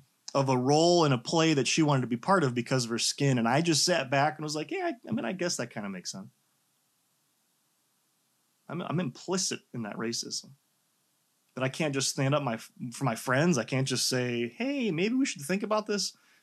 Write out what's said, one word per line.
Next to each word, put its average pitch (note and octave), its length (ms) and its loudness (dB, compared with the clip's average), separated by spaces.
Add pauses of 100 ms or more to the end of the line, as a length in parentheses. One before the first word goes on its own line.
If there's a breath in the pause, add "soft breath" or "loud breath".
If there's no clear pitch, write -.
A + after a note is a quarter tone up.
(340)
of C#3 140 2
a B2+ 100 4
role D#3 460 6
in C#3+ 80 4
a B2 60 2
play D#3+ 360 2
that C3 140 2
she D#3 140 2
wanted C#3+ 180 4
to A#2+ 80 -2
be A#2+ 80 -2
part F#3 260 2
of B2+ 100 2
because A#2+ 320 0
of A2+ 60 -6
her A#2 80 -2
skin. C#3 400 0
And A2+ 80 2
I C3 160 4
just E3 220 2
sat D3 260 0
back C#3+ 260 2
and D3+ 60 -10
was D3+ 140 -6
like, D#3 160 -6
"Yeah, F4 180 -4
I, - 180 -12
I - 40 -6
mean, A3 120 -2
I F#3+ 100 -4
guess F3 240 -4
that B2 120 -6
kinda G#2 180 -8
makes F#2 220 -10
sense." G2 180 -12 (2500)
I'm, D#3+ 140 -8
I'm - 160 -2
implicit F3+ 600 -4 (120)
in A#2 120 -6
that G#2 140 -10
racism. A#2 520 -6 (1040)
That B2 80 -6
I C3 60 0
can't D3+ 260 -2
just C3+ 160 -2
stand C#3 240 2
up D3 80 2
my, A2+ 160 -4 (340)
for - 120 -6
my A#2 100 0
friends. C#3+ 420 2
I A2+ 60 2
can't C3 240 -2
just C3 220 -2
say, A#2+ 500 -2
"Hey, B3+ 320 -2
maybe F#3+ 240 0
we C4 120 2
should C#3+ 160 -6
think F#3 200 -2
about G#3+ 240 -2
this. G3+ 300 -4 (260 soft breath)